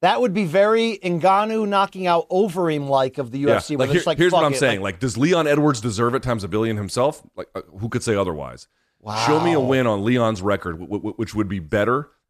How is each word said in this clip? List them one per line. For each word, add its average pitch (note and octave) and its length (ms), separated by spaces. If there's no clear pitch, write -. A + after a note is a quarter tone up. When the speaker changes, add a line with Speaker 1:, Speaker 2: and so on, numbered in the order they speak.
Speaker 1:
That A3 200
would A#3 120
be G3+ 120
very G#3+ 580
Ngannou G3 640
knocking G3 380
out E3+ 240
Overeem-like D#3 880
of B2+ 140
the C3+ 80
Speaker 2:
Yeah, C#3+ 80
Speaker 1:
U C#3 80
F G2+ 100
C, D3+ 100
where C#3 40
Speaker 2:
like, B2+ 80
Speaker 1:
they're C#3 60
Speaker 2:
here, F3 60
Speaker 1:
just E3+ 80
like, D#3 120
Speaker 2:
here's F3 120
what F3 100
Speaker 1:
"Fuck D#3 40
Speaker 2:
I'm C#3+ 80
Speaker 1:
it," C3 60
Speaker 2:
saying. A#2 220
Speaker 1:
like G2 140
Speaker 2:
Like, F2+ 40
does B2+ 180
Leon D#3+ 300
Edwards C#3+ 340
deserve A#2 320
it C3+ 80
times A#2 220
a G2+ 40
billion G#2+ 300
himself? A#2+ 460
Like, G2 200
uh, F#2+ 60
who A2 100
could A#2 140
say A2+ 120
otherwise? D2 520
Show D3+ 140
me E3+ 140
a D#3 60
Speaker 1:
Wow. B2+ 80
Speaker 2:
win C3 200
on G2+ 160
Leon's A2+ 380
record, F#2+ 380
w-, F#2 200
w-, G2+ 160
which A2 180
would G#2 140
be G2 120
better G#2+ 500